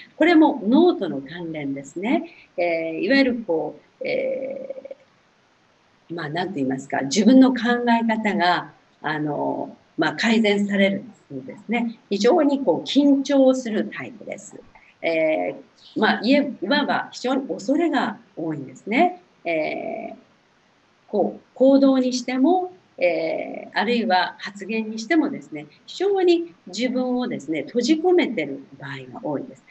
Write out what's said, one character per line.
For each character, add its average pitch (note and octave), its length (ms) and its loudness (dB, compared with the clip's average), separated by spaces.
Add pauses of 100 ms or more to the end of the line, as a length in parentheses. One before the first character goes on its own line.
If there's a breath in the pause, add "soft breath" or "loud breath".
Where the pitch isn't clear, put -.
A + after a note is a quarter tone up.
(160 loud breath)
こ D4+ 80 2
れ F4 100 6
も D#4 300 6
脳 D#4 300 6
と F3+ 140 -4
の C#3 120 -6
関 E3 320 -12
連 C#3 220 -6
で C#3 100 -10
す - 140 -16
ね。 C4 320 -2 (260 loud breath)
え E3 400 -2
ー、 - 40 -6
い E3+ 100 -2
わ C4+ 60 4
ゆ C4+ 80 4
る B3 200 -2
こ D#3 360 -4 (200)
う、 - 60 -8
え - 920 -8 (1120)
ー、 E3 40 -12
ま E3+ 100 -10
あ、 D3+ 40 -8
な E3+ 160 -4
ん F3 40 -6
と G3 60 -10
言 C#3 100 -4
い - 40 -2
ま C3 100 -2
す - 100 -12
か、 C3+ 140 -2
自 C#3+ 220 0
分 C4 160 10
の B3+ 120 8
考 A#3 80 -4 (400)
え A#3 60 -2
方 A3 300 0
が、 E3+ 360 2 (280)
あ D3+ 180 -4
の、 C#3+ 580 -4 (200)
ま D#3 140 2
あ、 D3+ 60 -6
改 A3 240 2
善 G3+ 260 2
さ G3+ 100 -2
れ G3 140 4
る G3 140 -4 (300)
ん C3 120 -10
で - 100 -14
す - 120 -20
ね。 A#3 300 -4 (120)
非 G3+ 80 0
常 B3+ 240 4
に C#4 200 2
こ E3 220 0
う、 - 40 -12
緊 C#4 340 4
張 C4+ 320 4
す B3+ 160 -6
る G#3 220 -4
タ - 120 -12
イ A2+ 80 -14
プ - 120 -20
で - 140 -12
す。 - 220 -20 (400 soft breath)
え E3 540 0 (420 loud breath)
ー、 - 40 -2
ま G3+ 180 2
あ、 - 40 -10
い A3+ 100 2
え、 C#4+ 200 2 (100)
い E4+ 40 -4
わ C#4 180 2
ば F3 280 -4
非 - 100 -16
常 B3+ 120 -2
に D4+ 120 -4
恐 A3 300 -2
れ E4+ 140 0
が A#3+ 280 -2 (180)
多 D#3 180 -6
い C#3+ 40 -8
ん C3 80 -12
で - 80 -18
す - 120 -20
ね。 D#4+ 360 0 (220)
え - 680 -6
ー、 - 40 -20 (920)
こ - 320 -2
う、 - 20 -20 (140)
行 C4+ 240 6
動 C4+ 200 4
に B3+ 140 0
し B3+ 120 -4
て B3+ 140 -4
も、 F4+ 340 2 (240)
え - 800 -2
ー、 - 40 -2
あ G3 60 2
る A#3+ 120 0
い A3 100 0
は F3+ 320 0
発 - 280 -14
言 A3 220 -4
に A3 100 -8
し - 80 -10
て E4+ 100 0
も D4 120 2
で - 140 -8
す - 100 -20
ね、 D3+ 140 -12 (200 soft breath)
非 - 120 -14
常 G4 240 0
に E4+ 320 2 (140)
自 G3+ 200 -2
分 B3+ 300 -2
を B3 100 -4
で C#3 120 -8
す - 100 -8
ね、 D#3 120 -4
閉 - 180 -6
じ D#4 140 2
込 E4+ 200 2
め D#4 140 2
て G#3 180 -4
る C#3 180 -10 (140)
場 C#3+ 80 -14
合 B2+ 340 -14
が A#2+ 40 -10
多 C#3 140 -4
い - 60 -10
で - 120 -18
す。 - 140 -20